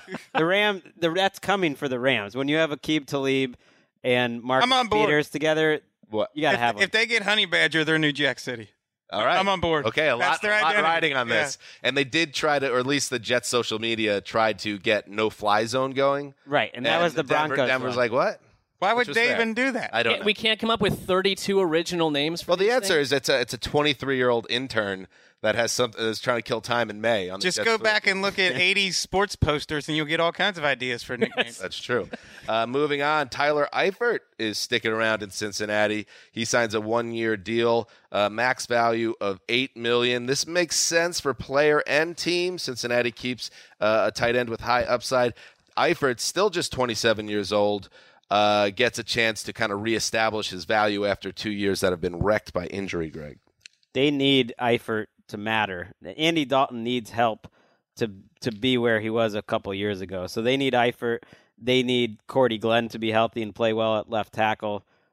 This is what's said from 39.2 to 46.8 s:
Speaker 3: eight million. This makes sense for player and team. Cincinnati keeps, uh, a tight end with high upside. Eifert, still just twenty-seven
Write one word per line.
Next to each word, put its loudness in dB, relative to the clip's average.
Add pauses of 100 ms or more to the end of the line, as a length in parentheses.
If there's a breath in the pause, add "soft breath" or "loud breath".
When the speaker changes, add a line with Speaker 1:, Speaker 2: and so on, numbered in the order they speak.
Speaker 3:
eight 0
million. 0
This -2
makes -2
sense 0
for -2
player 2
and 0
team. -2
Cincinnati -2
keeps, -8 (300 loud breath)
uh, 2
a -2
tight 0
end 0
with -6
high 2
upside. 0 (440 loud breath)
Eifert, 2
still 0
just -4
twenty-seven 0